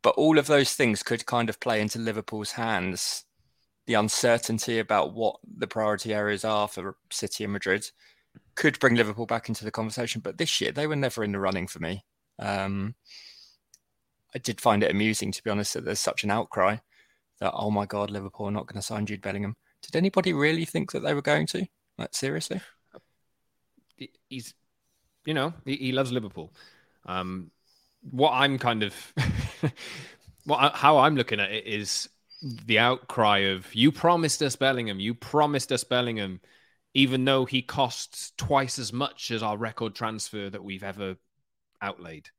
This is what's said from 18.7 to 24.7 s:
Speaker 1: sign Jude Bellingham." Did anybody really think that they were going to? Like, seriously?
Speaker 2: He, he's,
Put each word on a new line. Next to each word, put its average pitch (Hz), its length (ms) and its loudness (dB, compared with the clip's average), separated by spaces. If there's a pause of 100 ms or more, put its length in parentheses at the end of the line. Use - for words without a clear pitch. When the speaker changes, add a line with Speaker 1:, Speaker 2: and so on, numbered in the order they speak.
Speaker 1:
sign 107 240 -4
Jude 101 160 -8
Bellingham." 101 340 -6 (260)
Did - 140 -14
anybody 185 380 2
really 156 320 2
think - 260 -4
that - 80 -4
they 147 140 -2
were 143 80 -2
going 151 260 2
to? 180 180 -4 (320)
Like, - 160 -8
seriously? 160 480 -4 (1300)
Speaker 2:
He, - 160 -16 (160)
he's, 127 260 -12 (720)